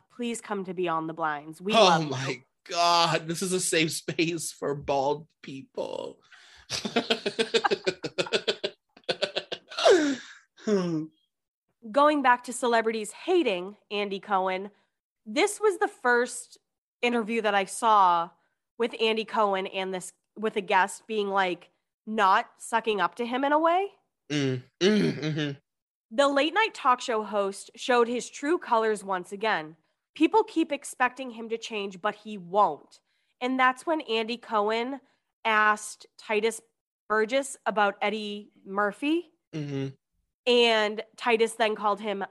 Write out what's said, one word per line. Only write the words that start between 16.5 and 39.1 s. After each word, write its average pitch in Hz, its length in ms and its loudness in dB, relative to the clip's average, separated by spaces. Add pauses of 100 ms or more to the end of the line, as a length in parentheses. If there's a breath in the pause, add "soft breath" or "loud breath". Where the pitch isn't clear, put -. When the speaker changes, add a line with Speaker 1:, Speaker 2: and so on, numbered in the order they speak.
Speaker 1:
interview 233 420 -2
that 202 120 2
I 196 100 2
saw 185 640 4 (480)
with 233 220 -2
Andy 220 240 2
Cohen 196 440 0
and 190 260 -6
this, 180 180 -8 (260)
with 214 200 -4
a 214 40 -4
guest 190 460 0
being, 208 220 -2
like, 185 400 -2 (360)
not 214 420 2 (100)
sucking 220 420 -2
up 175 160 0
to 240 100 -4
him 247 200 -2
in 285 80 2
a 302 60 4
way. 349 280 2 (420)
Speaker 2:
Mm, 135 340 0 (180)
mm, 185 320 2
mm-hmm. 147 380 -4 (600)
Speaker 1:
The 277 160 2
late 285 260 0
night 427 200 0
talk 254 260 2
show 220 240 -2
host 202 520 -4
showed 240 340 2
his 240 200 -4
true 311 280 -2
colors 220 460 0
once 185 280 -6
again. 196 460 -2 (380)
People 392 280 4
keep 330 280 -2
expecting 262 600 -4
him 226 180 -14
to 226 80 -4
change, 196 440 -8
but 208 140 -2
he 214 220 -14
won't. 175 600 0 (400)
And 254 200 -2
that's 254 260 2
when 320 160 0
Andy 226 360 -2
Cohen 233 600 -2 (460)
asked 214 640 2 (100)
Titus 214 420 -2 (480)
Burgess 220 480 0 (100)
about 202 360 2
Eddie 208 480 -4 (160)
Murphy. 208 640 -2 (220)